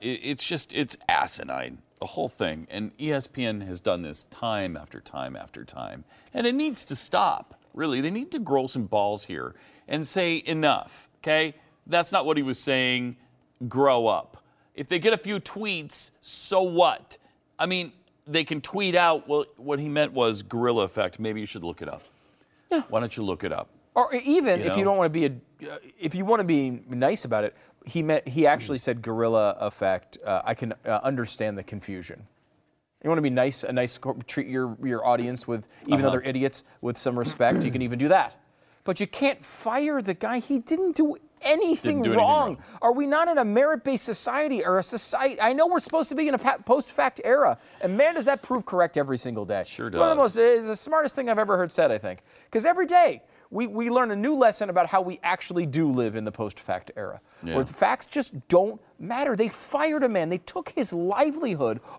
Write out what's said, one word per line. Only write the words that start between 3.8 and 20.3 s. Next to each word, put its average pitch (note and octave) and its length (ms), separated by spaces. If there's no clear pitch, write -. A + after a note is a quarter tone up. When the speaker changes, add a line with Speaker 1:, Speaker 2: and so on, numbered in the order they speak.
Speaker 1:
done F2+ 220
this D2 220
time G2+ 520
after D2 240
time C2 360
after - 280
time. G#1 400
And A#3+ 120
it B3 80
needs D4 320
to - 100
stop, - 600
really. C3+ 300
They D#3 80
need B3 220
to D#4+ 60
grow C#3 280
some B2+ 180
balls G#2 400
here C2 300
and D3+ 180
say, E3+ 380
"Enough, D#3 640
okay? D#3 320
That's E3+ 260
not F3 140
what D#3 100
he D3 60
was C3 160
saying. B2+ 580
Grow B2 380
up." - 360
If - 140
they F3 100
get A3 160
a - 40
few G3+ 220
tweets, F#3+ 720
so - 400
what? F3 560
I D3+ 60
mean, F3+ 280
they D3+ 180
can D3+ 160
tweet F#3 340
out, E3+ 320
"Well, D3 200
what C#3 220
he D3+ 100
meant D3 240
was A#2 300